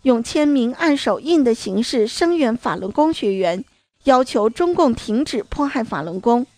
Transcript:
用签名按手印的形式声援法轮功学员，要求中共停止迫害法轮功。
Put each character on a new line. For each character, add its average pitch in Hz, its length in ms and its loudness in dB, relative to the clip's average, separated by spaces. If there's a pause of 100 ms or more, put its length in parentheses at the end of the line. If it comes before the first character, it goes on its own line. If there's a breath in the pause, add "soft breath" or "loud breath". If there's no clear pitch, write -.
用 233 220 2
签 302 240 0
名 254 260 2
按 294 240 0
手 202 220 -2
印 311 240 2
的 233 100 4
形 208 300 -4
式 226 240 0
声 339 280 0
援 240 220 0
法 - 180 -4
轮 196 160 -8
功 320 220 2
学 196 220 -2
员， 185 280 0 (420)
要 262 180 4
求 220 260 0
中 349 240 0
共 294 220 2
停 233 280 -2
止 262 200 -4
迫 - 240 -4
害 247 160 -4
法 190 180 -6
轮 170 180 -8
功。 240 280 2 (100)